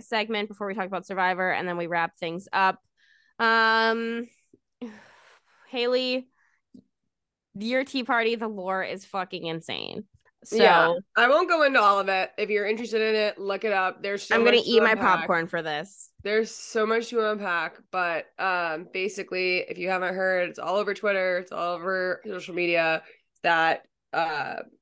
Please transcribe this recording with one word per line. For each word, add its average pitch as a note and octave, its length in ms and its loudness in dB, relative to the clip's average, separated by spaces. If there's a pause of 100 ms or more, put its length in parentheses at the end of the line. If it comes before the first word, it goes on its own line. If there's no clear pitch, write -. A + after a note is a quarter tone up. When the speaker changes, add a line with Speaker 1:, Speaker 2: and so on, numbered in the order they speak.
Speaker 1:
segment G#3+ 480 -4
before G#3 180 -10
we F#3+ 80 -6
talk G3+ 120 -4
about F#3 200 -8
Survivor, F#3 460 0
and D3 140 -2
then F3 100 -4
we E3+ 100 -4
wrap E3 300 -2
things F3 360 -8
up. F#3+ 280 2 (580)
Um, A3+ 880 2 (560)
<sighs> A#3+ 60 -10 (840)
Haley, B3+ 580 0 (1300)
your A#3+ 300 0
Tea C4 200 -4
Party, A#3 320 2
the A3 120 -6
lore F#3+ 360 -4
is F#3+ 200 -8
fucking F#3 420 -8
insane. G2 580 -8 (400)
So - 120 -4
Speaker 2:
Yeah, E3+ 380 8 (220)
I A#3 120 6
won't D#4+ 200 4
go E4 160 4
into C4+ 160 4
all G3+ 180 6
of F#3+ 100 -2
it. F#3+ 300 0
If G#3 100 -2
you're G#3 180 0
interested A3 360 -2
in A3 140 2
it, G#3 220 0
look G3 260 -4
it G#3+ 80 0
up. F#3 320 0
There's G3+ 180 -4
so G#3+ 140 0
Speaker 1:
I'm A#3 80 4
gonna A#3+ 120 6
Speaker 2:
much A#3 100 2
to G3+ 40 -4
Speaker 1:
eat A3 120 6
my A3 100 4
Speaker 2:
unpack. G3+ 280 2
Speaker 1:
popcorn E3 280 0
for E3+ 140 -4
this. D#3 480 -8 (120)
Speaker 2:
There's G#3+ 320 -2
so - 320 -2
much A3+ 240 -2
to A3 200 0
unpack, F3+ 480 -4 (120)
but, F3 360 -2 (120)
um, F3 540 -2
basically, F#3 640 -2
if F3 200 -6
you F3 100 -4
haven't F#3 260 -2
heard, F#3 340 0
it's - 120 -12
all F3+ 160 -2
over G3+ 180 -2
Twitter, F#3+ 440 0
it's F#3 140 -10
all F3 220 -4
over F#3 500 -4
social F#3 300 -10
media, E3+ 480 0 (400)
that, E3 400 2 (300)
uh, D#3 440 -2 (260)